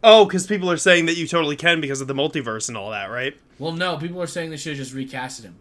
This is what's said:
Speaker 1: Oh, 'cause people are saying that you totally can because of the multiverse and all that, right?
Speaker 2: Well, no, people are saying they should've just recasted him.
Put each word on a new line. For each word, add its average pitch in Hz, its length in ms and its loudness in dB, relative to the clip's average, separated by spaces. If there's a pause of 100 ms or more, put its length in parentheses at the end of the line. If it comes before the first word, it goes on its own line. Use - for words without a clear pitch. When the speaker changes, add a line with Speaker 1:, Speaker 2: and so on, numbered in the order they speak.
Speaker 1:
Oh, 220 240 10
'cause 190 200 -2
people 185 240 -2
are 170 60 2
saying 170 300 4
that 170 100 0
you 165 120 -4
totally 156 280 -2
can 165 240 0
because 139 200 -4
of 131 80 -8
the 139 60 -4
multiverse 120 540 -4
and 117 80 -10
all 104 140 -10
that, 101 160 -8
right? 123 300 -8 (220)
Speaker 2:
Well, 160 140 -8
no, 175 240 -4
people 175 240 -8
are 175 60 -4
saying 165 240 -8
they 156 60 -12
should've 143 220 -8
just 131 160 -10
recasted 131 500 -10
him. 90 160 -20